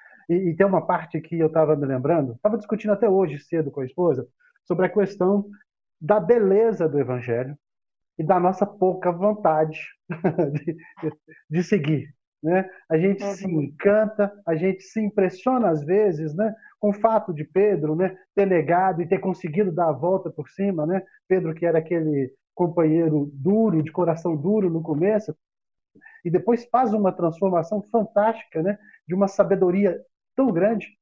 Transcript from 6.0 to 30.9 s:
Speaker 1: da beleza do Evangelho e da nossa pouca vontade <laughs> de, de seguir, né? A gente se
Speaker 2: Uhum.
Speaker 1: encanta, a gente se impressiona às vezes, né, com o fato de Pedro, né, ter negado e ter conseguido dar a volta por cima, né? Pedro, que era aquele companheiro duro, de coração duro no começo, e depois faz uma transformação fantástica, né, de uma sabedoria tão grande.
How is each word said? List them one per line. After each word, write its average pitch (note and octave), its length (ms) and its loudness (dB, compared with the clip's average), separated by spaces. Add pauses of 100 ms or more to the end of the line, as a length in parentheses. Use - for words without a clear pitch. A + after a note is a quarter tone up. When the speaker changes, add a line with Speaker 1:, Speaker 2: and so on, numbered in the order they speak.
Speaker 1:
da G#3 200 2
beleza G3+ 680 4
do C#3+ 120 0
Evangelho B2 560 -4 (600)
e E3 60 -6
da F3+ 160 4
nossa F#3+ 260 2
pouca F#3 460 0
vontade E3+ 680 0 (300)
<laughs> D#3+ 460 -2
de, D#3+ 220 -6 (720)
de E3 140 0
seguir, D3 500 -2 (280)
né? F#3 260 0 (220)
A D#3+ 80 2
gente G3 260 0
se G3 220 -6
Speaker 2:
Uhum. D#3+ 160 0
Speaker 1:
encanta, G3+ 680 -2 (140)
a E3 80 -2
gente F#3 280 -2
se - 180 -10
impressiona G#3 720 0
às D3 140 -2
vezes, D#3+ 500 0
né, G#3 200 -2 (260)
com G#3 100 0
o G3 40 -2
fato G#3+ 380 0
de D3 120 -8
Pedro, F3 500 0
né, F#3 220 -2 (180)
ter G3 120 2
negado F3 560 2
e D#3+ 60 -4
ter F#3+ 120 2
conseguido F#3 520 -2
dar E3 180 0
a - 20 0
volta F3 380 -2
por D3+ 180 -12
cima, F#3 380 -4
né? F#3 160 -2 (260)
Pedro, D#3+ 260 0
que E3 120 -4
era D#3+ 120 2
aquele D#3 540 -2 (220)
companheiro D#3+ 800 2
duro, E3+ 500 2
de - 100 -8
coração E3 440 -2
duro F#3+ 320 0
no E3 140 -2
começo, F3+ 520 -2 (880)
e F3 60 -4
depois A3 360 0
faz A#3 260 0
uma G3+ 200 2
transformação F3 800 -2
fantástica, G#3+ 720 -2
né, G3+ 160 -2 (280)
de E3 80 -6
uma G3 140 2
sabedoria F#3 720 2 (360)
tão C4 160 2
grande. A#3 360 0 (140)